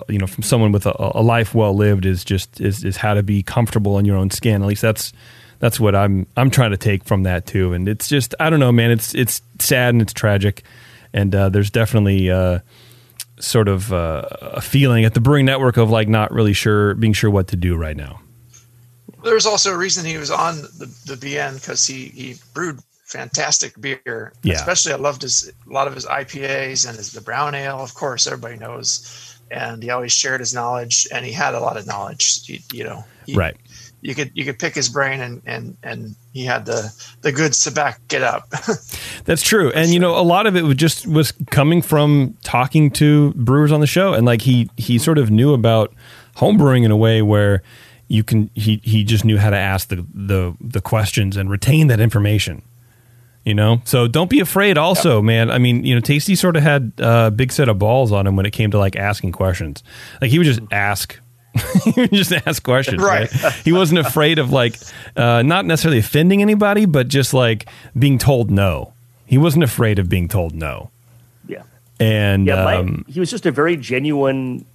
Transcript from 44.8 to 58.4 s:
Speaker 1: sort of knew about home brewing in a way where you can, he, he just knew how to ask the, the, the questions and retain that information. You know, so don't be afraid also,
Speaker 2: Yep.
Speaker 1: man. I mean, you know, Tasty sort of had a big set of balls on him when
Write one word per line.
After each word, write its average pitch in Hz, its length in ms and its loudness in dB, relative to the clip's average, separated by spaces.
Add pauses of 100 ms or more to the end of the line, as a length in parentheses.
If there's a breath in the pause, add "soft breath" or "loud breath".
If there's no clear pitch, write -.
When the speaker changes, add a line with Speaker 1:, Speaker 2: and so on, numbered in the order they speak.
Speaker 1:
sort 160 180 2
of 120 140 2
knew 127 220 4
about 113 400 2 (420 loud breath)
home 208 220 2
brewing 131 260 4
in 110 80 4
a 107 60 4
way 110 260 4
where 104 400 2 (440 loud breath)
you 110 160 2
can, 107 300 0
he, 107 300 0
he 110 200 2
just 104 220 0
knew 110 140 4
how 107 100 2
to 101 80 2
ask 95 320 -2
the, 87 240 -6
the, 95 480 -2
the 117 200 -8
questions 101 560 -2
and 98 120 -4
retain 143 380 2
that 117 120 2
information. 104 600 0 (840 soft breath)
You 110 100 0
know, 110 300 2
so 120 220 2
don't 156 220 0
be 277 120 2
afraid 190 360 2
also, 170 400 2
Speaker 2:
Yep. 104 60 2
Speaker 1:
man. 113 280 2
I 120 80 0
mean, 123 260 2
you 131 100 2
know, 120 60 2
Tasty 147 340 0
sort 175 220 2
of 147 40 2
had 143 380 2
a 117 320 4
big 127 200 0
set 135 180 2
of 101 100 0
balls 113 320 2
on 98 160 0
him 98 80 2
when 95 100 2